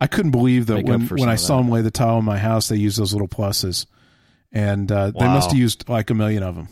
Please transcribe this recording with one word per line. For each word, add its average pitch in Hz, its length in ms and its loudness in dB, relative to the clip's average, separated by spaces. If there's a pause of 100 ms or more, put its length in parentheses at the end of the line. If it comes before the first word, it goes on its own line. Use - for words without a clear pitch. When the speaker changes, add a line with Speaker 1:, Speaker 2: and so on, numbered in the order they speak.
Speaker 1:
I 139 60 2
couldn't 175 240 0
believe 123 360 2
that 113 100 0
Speaker 2:
make 98 100 -2
up - 40 0
Speaker 1:
when, 117 160 2
Speaker 2:
for - 100 -6
Speaker 1:
when 135 40 0
Speaker 2:
some 123 80 2
Speaker 1:
I 113 60 2
Speaker 2:
of 113 60 -2
Speaker 1:
saw 147 180 0
Speaker 2:
that. 127 60 2
Speaker 1:
him 120 60 0
lay 113 120 2
the 110 80 0
tile 117 280 0
in 110 60 0
my 104 140 0
house, 110 300 0
they 110 80 -2
used 104 220 0
those 101 140 -2
little 101 160 -2
pluses. 98 580 -4 (680)
And, 101 380 -2
uh, 101 180 0
they - 160 0
must 135 220 2
Speaker 2:
Wow. - 40 0
Speaker 1:
have 139 60 4
used, 120 300 0
like, 117 220 -2
a 120 40 0
million 107 280 0
of 87 160 -6
'em. 80 120 -14